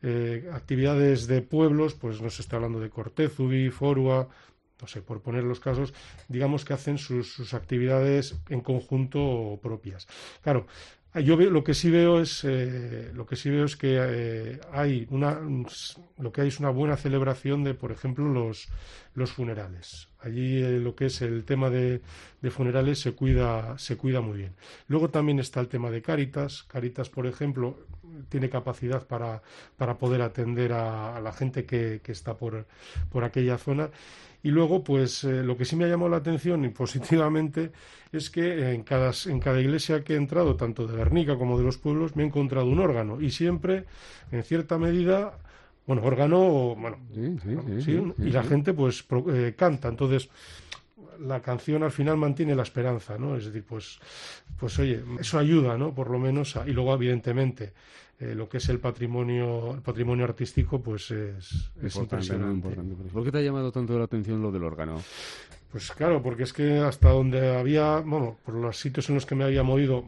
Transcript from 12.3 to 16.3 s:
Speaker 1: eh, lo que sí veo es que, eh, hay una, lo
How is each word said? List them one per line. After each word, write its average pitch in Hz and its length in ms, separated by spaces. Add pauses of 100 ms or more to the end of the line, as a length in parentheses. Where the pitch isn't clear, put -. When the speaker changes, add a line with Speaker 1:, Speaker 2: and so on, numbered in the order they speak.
Speaker 1:
eh, 123 720
lo 123 100
que 131 120
sí - 120
veo 147 160
es 147 120
que, 131 220
eh, 117 600 (140)
hay 139 360
una, 143 300 (800)
lo 120 120